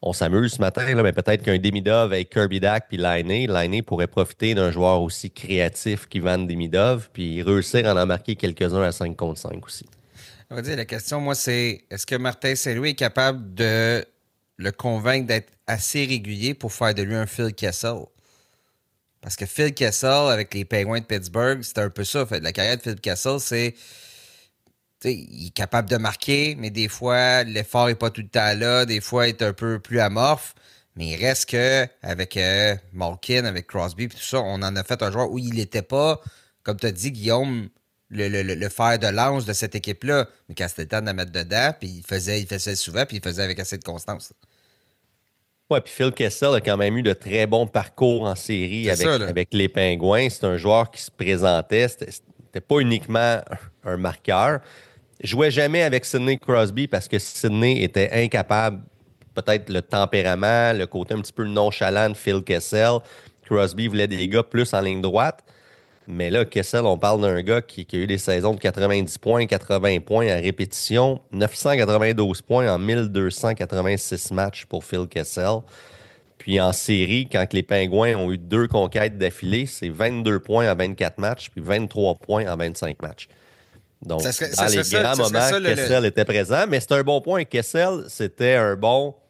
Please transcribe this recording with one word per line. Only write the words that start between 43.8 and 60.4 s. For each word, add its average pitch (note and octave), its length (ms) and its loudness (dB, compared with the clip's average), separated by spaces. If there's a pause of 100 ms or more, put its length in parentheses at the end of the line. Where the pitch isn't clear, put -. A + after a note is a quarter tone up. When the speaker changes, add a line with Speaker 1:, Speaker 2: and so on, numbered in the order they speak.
Speaker 2:
constance. - 480 -10 (1400)
Speaker 1:
Ouais, C#3 100 2
puis - 160 -16
Phil C3 160 0
Kessel C3 420 0
a A2+ 60 2
quand G2+ 160 0
même G2+ 220 2
eu B2+ 40 -2
de G2+ 120 2
très A2 320 0
bons A2+ 200 2
parcours A#2 580 0
en G2 100 -2
série F#2+ 500 -4
Speaker 2:
C'est G#2 60 2
Speaker 1:
avec, F2 160 2
Speaker 2:
ça, D3+ 100 2
là. G#2 100 -2
Speaker 1:
avec F2+ 280 -2
les G2 160 2
Pingouins. F#2+ 580 2
C'est - 160 -6
un F#2 140 0
joueur A2 320 4
qui - 100 -18
se - 100 -14
présentait. F#2+ 800 2
C'était, - 220 -10
c'était - 500 -16
pas D3 200 2
uniquement A#2 600 2 (420)
un F#2 140 -4
marqueur. F#2+ 640 0 (640)
Jouait C3 260 4
jamais D3 320 4
avec C3 220 2
Sidney C3 320 0
Crosby A#2+ 520 2
parce F#2 200 -2
que G#2+ 100 0
Sidney A2+ 640 2
était - 300 2
incapable, A2 680 0 (520)
peut-être G#2+ 360 0
le F#2 100 0
tempérament, G2+ 920 2